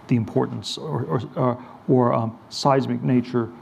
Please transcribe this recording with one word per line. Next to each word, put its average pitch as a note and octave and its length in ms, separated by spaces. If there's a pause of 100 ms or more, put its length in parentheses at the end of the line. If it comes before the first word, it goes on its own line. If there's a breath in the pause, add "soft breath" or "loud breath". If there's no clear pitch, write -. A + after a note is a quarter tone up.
the B2+ 100
importance A#2+ 600
or, C#3+ 280
or, D#3+ 180 (120)
or, B2 300 (240 loud breath)
or, B2+ 240
um, A2+ 260 (120)
seismic A#2+ 520
nature A#2+ 480 (120)